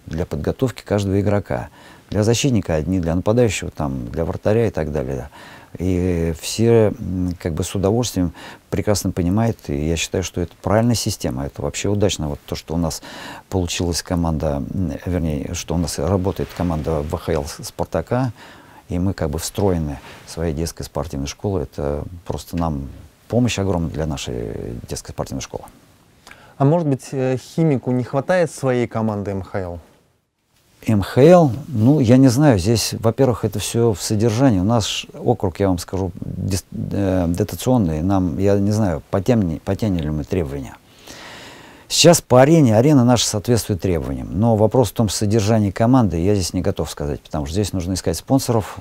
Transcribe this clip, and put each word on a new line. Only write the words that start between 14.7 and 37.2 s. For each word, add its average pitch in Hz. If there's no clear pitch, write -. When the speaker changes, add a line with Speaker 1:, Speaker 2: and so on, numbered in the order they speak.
Speaker 1:
м, 90
вернее, 82
что 85
у -
нас 82
работает 90
команда 80
В 80
Х 87
Л 76
С-, -
Спартака, 113
и 90
мы, 92
как 82
бы, 78
встроены 82
в -
своей 82
детской 80
спортивной 71
школе, 95
это 73
просто -
нам 73
помощь 117
огромная 90
для 71
нашей 60
детской -
спортивной 69
школы. -
Speaker 2:
А 139
может 156
быть, -
э, 131
Химику 143
не 123
хватает 165
своей 123
команды 107
М 98
Х 101
Л? 87
Speaker 1:
М 104
Х 123
Л, 165
ну, 131
я 123
не 135
знаю, 127
здесь, 107
во-первых, 117
это 110
всё 117
в -
содержании. 113
У 87
нас 110
ж -
округ, -
я 95
вам 90
скажу, 95
дис-, 95
э, 95